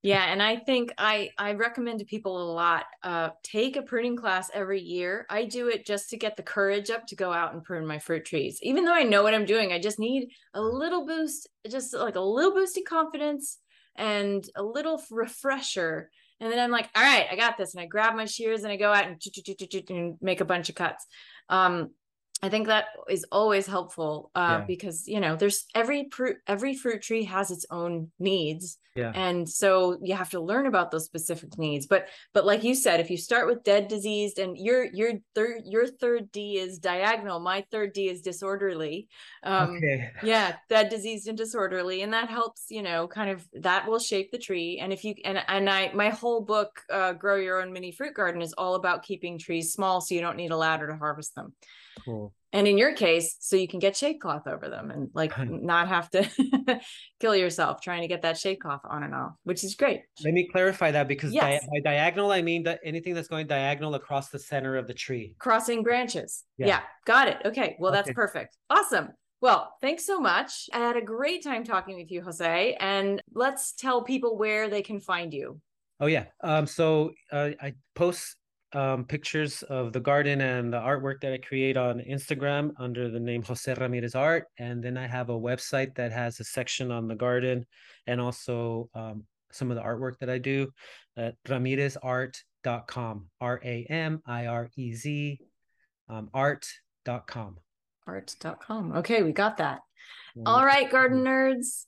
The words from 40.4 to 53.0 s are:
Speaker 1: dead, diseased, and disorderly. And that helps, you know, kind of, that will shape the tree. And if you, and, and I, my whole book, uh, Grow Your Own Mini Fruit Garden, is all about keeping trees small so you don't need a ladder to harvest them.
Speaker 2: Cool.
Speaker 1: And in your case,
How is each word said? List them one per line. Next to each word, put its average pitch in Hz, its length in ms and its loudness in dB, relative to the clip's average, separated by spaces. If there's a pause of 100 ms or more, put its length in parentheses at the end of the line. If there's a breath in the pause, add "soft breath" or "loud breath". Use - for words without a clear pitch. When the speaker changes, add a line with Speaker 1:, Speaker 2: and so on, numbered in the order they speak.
Speaker 1:
dead, 214 200 6
diseased, 214 380 -6
and 220 100 -6
disorderly. 190 640 -2
And 214 100 -2
that 226 160 0
helps, 226 400 -4
you 214 140 -8
know, 170 240 -2
kind 202 240 -4
of, 180 140 -6 (160)
that 185 260 2
will 226 120 2
shape 196 320 -2
the 247 60 -6
tree. 175 440 -4
And 190 120 -4
if 190 100 -8
you, 214 200 -6
and, 190 240 -2
and 196 220 2
I, 190 240 2
my 208 160 2
whole 233 320 0
book, 208 480 0
uh, 185 240 2
Grow 196 240 2
Your 185 240 0
Own 185 120 -6
Mini 180 180 -8
Fruit 285 220 -8
Garden, 175 280 0
is 165 120 -4
all 185 220 0
about 180 280 0
keeping 175 360 -8
trees 165 340 -4
small 190 260 2
so 180 160 -2
you 170 60 2
don't 170 160 -4
need 170 140 -4
a 165 60 0
ladder 160 300 0
to 156 80 -6
harvest 151 400 -6
them. 139 180 -12 (500 loud breath)
Speaker 2:
Cool. 107 300 -8 (180)
Speaker 1:
And 202 160 4
in 202 100 8
your 269 160 6
case, 170 460 2